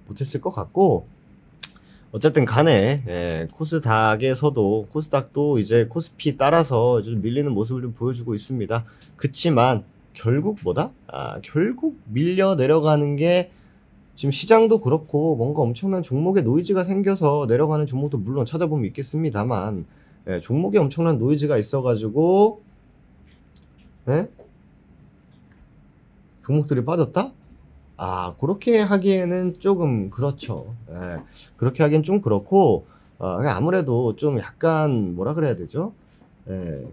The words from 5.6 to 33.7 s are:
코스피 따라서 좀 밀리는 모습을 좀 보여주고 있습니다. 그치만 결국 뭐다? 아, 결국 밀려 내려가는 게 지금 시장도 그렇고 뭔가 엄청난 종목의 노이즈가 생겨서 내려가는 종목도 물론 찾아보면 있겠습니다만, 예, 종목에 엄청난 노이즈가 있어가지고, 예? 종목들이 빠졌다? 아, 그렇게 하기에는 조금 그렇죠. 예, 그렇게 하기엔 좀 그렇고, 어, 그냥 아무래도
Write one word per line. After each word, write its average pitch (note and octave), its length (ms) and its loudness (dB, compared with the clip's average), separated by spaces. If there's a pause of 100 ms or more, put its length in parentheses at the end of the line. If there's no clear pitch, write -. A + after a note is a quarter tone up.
코스피 D3+ 500 -6
따라서 C3 640 2
좀 A2 180 -6
밀리는 C3 300 -2
모습을 A#2 320 -2
좀 A#2+ 120 -10
보여주고 A#2+ 420 -6
있습니다. A2+ 480 -4 (320)
그치만 B2+ 680 2 (320)
결국 D3+ 480 -2
뭐다? - 300 -2 (160)
아, - 340 -10
결국 B3 600 -4
밀려 F3+ 500 0
내려가는 D3 600 2
게 F3 340 2 (640)
지금 C#3 160 -2
시장도 A3 520 4
그렇고 D3+ 520 0
뭔가 C#3 280 -2
엄청난 F3+ 420 -2
종목의 E3 400 0
노이즈가 F3 400 2
생겨서 F3+ 640 0
내려가는 D3+ 380 2
종목도 C3+ 320 -4
물론 A#2 280 -2
찾아보면 D#3 380 -2
있겠습니다만, A2 1000 -4 (440)
예, F#2 100 -4
종목에 F3 380 -2
엄청난 D#3 420 2
노이즈가 C#3+ 380 0
있어가지고, C3+ 1040 2 (1500)
예? D#3+ 180 0 (2250)
종목들이 C#3+ 400 0
빠졌다? F3 480 -2 (640)
아, F2+ 420 -6
그렇게 G3+ 420 0
하기에는 F#3 800 0
조금 C#3+ 500 0
그렇죠. A#2 680 -6 (140)
예, F2 320 -10 (340)
그렇게 B2+ 260 0
하기엔 D3+ 200 4
좀 F#3+ 180 0
그렇고, A2+ 640 2 (300)
어, F#2 220 -6
그냥 B2 180 0
아무래도 B2+ 600 0